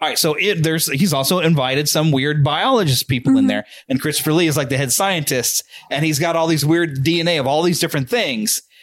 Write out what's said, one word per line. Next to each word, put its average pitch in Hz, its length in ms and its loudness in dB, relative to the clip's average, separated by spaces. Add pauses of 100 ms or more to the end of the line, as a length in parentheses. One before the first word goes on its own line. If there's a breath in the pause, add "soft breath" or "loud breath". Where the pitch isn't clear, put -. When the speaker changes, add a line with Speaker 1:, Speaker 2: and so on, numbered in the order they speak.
Speaker 1:
all 160 80 -2
right, 135 80 -4
so 156 220 0
it, 185 240 0
there's, 160 300 0
he's 151 200 2
also 156 280 0
invited 147 480 0
some 156 240 0
weird 143 320 0
biologist 170 640 0
people 127 240 0
in 269 60 6
Speaker 2:
Mm-hmm. - 100 4
Speaker 1:
there, 104 160 -2 (240 loud breath)
and 127 120 0
Christopher 156 340 -2
Lee 175 120 4
is, 151 100 2
like, 143 120 -2
the 131 80 -2
head 131 160 -2
scientist, 160 720 -2 (260 loud breath)
and 147 140 -2
he's 151 160 0
got 170 160 0
all 165 100 0
these 156 180 0
weird 156 380 0
D 165 160 2
N 165 80 0
A 170 120 2
of 131 100 0
all 151 160 2
these 175 160 0
different 143 280 -2
things. 139 540 -2 (200 soft breath)